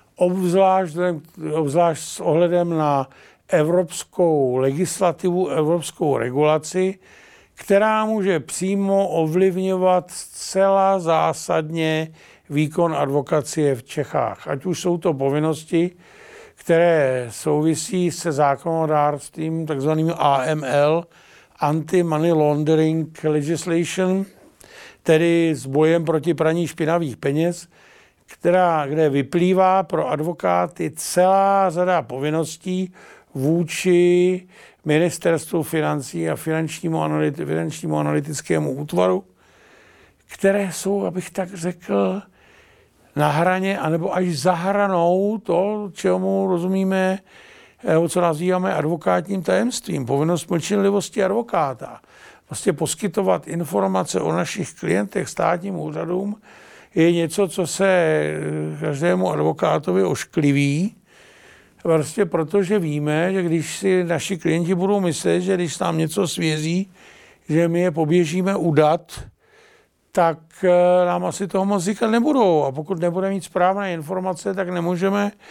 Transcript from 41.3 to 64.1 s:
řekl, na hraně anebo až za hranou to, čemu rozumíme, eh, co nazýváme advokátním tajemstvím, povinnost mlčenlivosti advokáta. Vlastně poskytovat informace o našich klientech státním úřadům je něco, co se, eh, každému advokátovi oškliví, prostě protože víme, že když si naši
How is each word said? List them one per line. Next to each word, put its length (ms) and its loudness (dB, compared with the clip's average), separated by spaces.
řekl, 680 -2
na 140 2
hraně 500 0
anebo 360 -2
až 240 -2
za 140 2
hranou 840 0
to, 560 -2
čemu 540 0
rozumíme, 720 0
eh, 240 4
co 120 0
nazýváme 520 0
advokátním 720 0
tajemstvím, 640 -2
povinnost 440 0
mlčenlivosti 720 0
advokáta. 760 -2
Vlastně 240 -2
poskytovat 760 -2
informace 720 -2
o 100 0
našich 420 -4
klientech 560 -2
státním 500 -2
úřadům 560 -6
je 160 4
něco, 360 0
co 200 -4
se, 200 0
eh, 920 0
každému 520 0
advokátovi 720 0
oškliví, 920 0
prostě 420 0
protože 540 0
víme, 540 -2
že 100 -2
když 340 -2
si 260 2
naši 340 -4